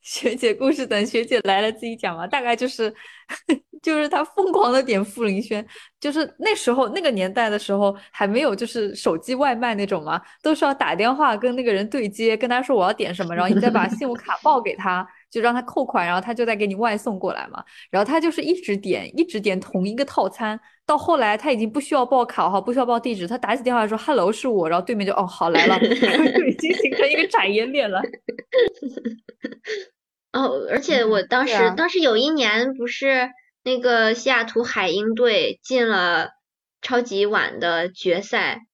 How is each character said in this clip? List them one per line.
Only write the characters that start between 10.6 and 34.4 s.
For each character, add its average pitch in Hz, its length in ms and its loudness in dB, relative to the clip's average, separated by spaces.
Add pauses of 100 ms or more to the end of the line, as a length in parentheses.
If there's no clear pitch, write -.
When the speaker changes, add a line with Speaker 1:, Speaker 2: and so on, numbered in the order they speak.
Speaker 1:
要 285 80 4
打 262 220 0
电 214 200 2
话 277 220 2
跟 240 200 -2
那 254 80 -4
个 233 100 2
人 202 160 -2
对 240 180 -2
接， 220 300 0
跟 247 100 -2
他 247 140 0
说 269 160 0
我 180 80 4
要 202 80 2
点 202 200 -4
什 180 120 -4
么， 170 100 -6
然 175 80 2
后 190 80 2
你 190 80 6
再 240 80 4
把 226 200 2
信 226 140 -6
用 254 120 -4
卡 226 300 -6
报 294 180 4
给 202 140 -4
他， 185 280 -2 (140)
Speaker 2:
<laughs> - 140 -20
Speaker 1:
就 233 100 -2
让 240 100 4
他 247 120 0
扣 262 200 -2
款， 208 220 0
然 175 80 0
后 185 80 0
他 233 100 -8
就 233 140 -2
再 226 100 0
给 208 120 0
你 196 80 -4
外 220 200 0
送 214 220 -6
过 185 160 -4
来 - 140 -8
嘛。 - 180 -16 (240)
然 185 100 2
后 208 60 4
他 302 160 2
就 330 80 2
是 302 140 -4
一 311 180 0
直 202 160 -2
点， 180 320 -4 (100)
一 339 60 4
直 220 160 -6
点 196 180 0
同 190 280 -4
一 208 80 -4
个 277 100 0
套 214 240 0
餐， 220 300 -6 (260)
到 302 100 2
后 311 220 2
来 214 180 2
他 233 160 -2
已 247 60 2
经 220 120 -2
不 247 120 -4
需 302 140 -4
要 254 100 4
报 247 180 4
卡 214 260 0
号， 190 120 2
不 196 100 -4
需 240 60 0
要 262 80 2
报 233 140 0
地 233 160 -4
址， 180 120 -6
他 233 100 -4
打 226 180 0
起 262 80 -8
电 247 100 0
话 240 80 2
来 214 60 2
说： 220 100 -2
“Hello， 220 340 2
是 - 160 -4
我。” 175 220 2
然 170 100 2
后 185 60 -4
对 240 100 -2
面 202 100 -2
就 196 120 0
：“哦， 202 80 0
好， 175 240 -2
来 165 160 4
了。” 190 140 4
<laughs> - 20 2
就 226 60 4 (580)
已 262 120 0
经 320 180 -2
形 277 160 0
成 285 180 2
一 302 60 2
个 330 120 0
产 202 240 2
业 214 140 0
链 262 240 0
了。 190 100 -2 (2250)
Speaker 2:
哦， 262 180 0 (180)
而 233 100 0
且 269 260 2
我 214 180 2
当 254 240 0
时， 240 60 0
Speaker 3:
嗯， 214 40 2
对 190 100 6
啊。 185 80 2
Speaker 2:
当 330 140 0
时 370 100 0
有 254 180 4
一 262 120 2
年 247 440 0
不 254 120 -6
是 254 440 0 (340)
那 254 160 0
个 233 340 4
西 233 160 -2
雅 240 140 2